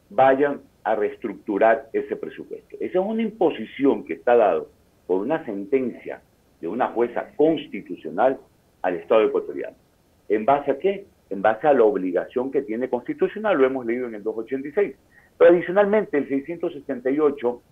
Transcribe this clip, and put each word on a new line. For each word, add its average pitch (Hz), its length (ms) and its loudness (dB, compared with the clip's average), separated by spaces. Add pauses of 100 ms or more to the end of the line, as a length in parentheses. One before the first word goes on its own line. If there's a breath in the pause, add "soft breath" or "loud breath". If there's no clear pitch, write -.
vayan 135 500 4 (240)
a 110 120 0
reestructurar 104 1000 0
ese 104 240 -4
presupuesto". - 640 -14
Esa 156 180 -2
es 190 60 0
una 220 160 -4
imposición 110 840 -2
que 82 120 -8
está 123 200 2
dado 92 340 2 (380)
por 92 140 0
una 151 240 -4
sentencia 101 760 -4 (400)
de 80 80 -8
una 113 200 -2
jueza - 500 -4
constitucional 110 1000 -2 (440)
al 90 140 -2
Estado 110 280 2
ecuatoriano. - 540 -4 (500)
¿En 107 160 0
base 143 280 2
a 135 60 -4
qué? 196 280 -4 (240)
En 98 120 -8
base 110 260 2
a 147 60 6
la 120 100 6
obligación 95 680 0
que 143 120 -2
tiene 120 260 -6
constitucional, 185 680 -2
lo 135 80 6
hemos 131 200 -2
leído 120 240 -4
en 110 60 -10
el 104 80 -12
dos 107 140 -4
ochenta 135 300 -8
y 147 60 -12
seis. 196 220 0 (420 soft breath)
Pero 170 140 8
adicionalmente, 190 680 2
el 131 100 -2
seiscientos 170 460 -6
sesenta 131 360 -6
y 143 80 0
ocho 123 440 0 (100)